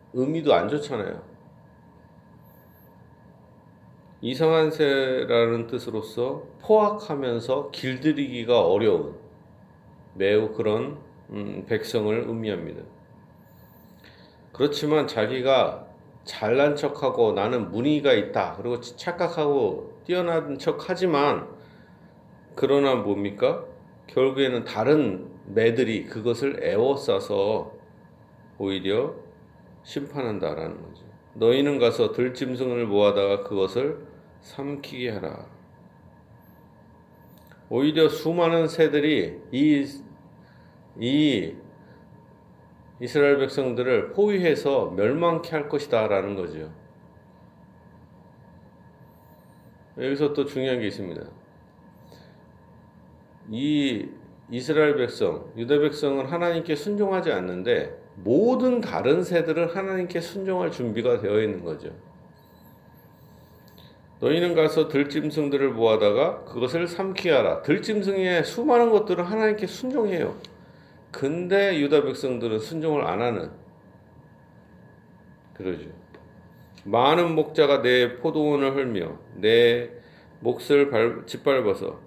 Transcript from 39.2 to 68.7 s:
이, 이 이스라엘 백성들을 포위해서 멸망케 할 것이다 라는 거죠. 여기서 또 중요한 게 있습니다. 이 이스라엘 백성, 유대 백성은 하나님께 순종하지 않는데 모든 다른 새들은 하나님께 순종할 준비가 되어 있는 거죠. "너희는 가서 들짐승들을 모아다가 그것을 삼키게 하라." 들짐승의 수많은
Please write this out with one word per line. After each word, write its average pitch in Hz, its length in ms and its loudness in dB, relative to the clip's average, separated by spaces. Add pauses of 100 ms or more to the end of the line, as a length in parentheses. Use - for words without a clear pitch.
이, 139 340 2 (1160)
이 123 540 2 (1500)
이스라엘 143 380 4
백성들을 127 760 0
포위해서 170 800 2
멸망케 156 600 0
할 151 180 -4
것이다 120 380 0
라는 101 300 0
거죠. 80 360 -8 (3250)
여기서 139 360 -2
또 139 100 0
중요한 131 340 -2
게 110 80 -2
있습니다. 92 340 -8 (2250)
이 139 580 -2 (420)
이스라엘 147 460 2
백성, 107 600 -2
유대 120 220 2
백성은 143 480 0
하나님께 165 500 -2
순종하지 190 560 -2
않는데 92 640 -2 (220)
모든 226 640 2
다른 160 420 2
새들은 165 460 0
하나님께 185 520 -4
순종할 185 500 -4
준비가 110 500 0
되어 104 220 2
있는 104 200 -4
거죠. 80 280 -10 (2250)
"너희는 170 340 2
가서 156 340 4
들짐승들을 143 840 0
모아다가 113 720 2
그것을 127 420 -2
삼키게 185 460 -2
하라." 104 300 2
들짐승의 190 800 0
수많은 240 460 4